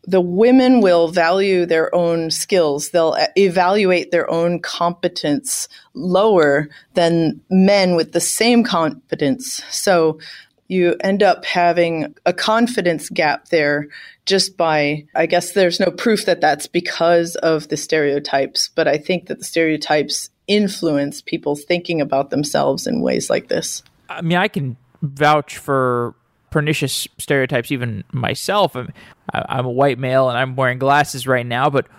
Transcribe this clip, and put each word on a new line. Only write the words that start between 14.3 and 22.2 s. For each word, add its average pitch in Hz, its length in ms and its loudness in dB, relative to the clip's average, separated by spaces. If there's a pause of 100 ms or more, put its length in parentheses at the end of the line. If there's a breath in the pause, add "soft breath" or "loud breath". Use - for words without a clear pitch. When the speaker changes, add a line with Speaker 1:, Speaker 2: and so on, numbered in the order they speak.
Speaker 1:
by, 151 560 0
I 165 140 0
guess 175 240 -2
there's 180 280 2
no 185 120 0
proof 208 340 0
that 175 160 0
that's 147 240 0
because 170 720 0
of 160 320 -2
the 151 100 -4
stereotypes, 143 960 -2
but 165 140 0
I 147 100 2
think 175 300 -4
that - 100 -8
the - 80 -16
stereotypes 151 840 -2 (160)
influence 165 720 -2
people's 147 420 -6
thinking 175 380 -2
about 139 300 -2